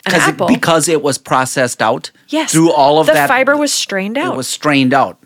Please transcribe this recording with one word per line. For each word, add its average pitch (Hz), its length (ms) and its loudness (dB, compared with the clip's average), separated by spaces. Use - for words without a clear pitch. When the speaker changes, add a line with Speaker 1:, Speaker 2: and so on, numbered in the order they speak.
Speaker 1:
An 185 60 0
Speaker 2:
'Cause 165 140 2
it, - 80 0
Speaker 1:
apple 180 140 -2
Speaker 2:
because 160 400 2
it 156 140 0
was 139 160 -2
processed 131 640 -2
out 120 300 -2
Speaker 1:
Yes. 302 240 -4
Speaker 2:
through 165 200 4
all - 260 4
of 160 80 2
Speaker 1:
The 302 80 4
Speaker 2:
that 269 140 2
Speaker 1:
fiber 262 280 2
was 294 160 -2
strained 202 460 -6
out. 339 160 -4
Speaker 2:
It - 20 -6
was - 120 -8
strained 135 440 0
out 120 340 0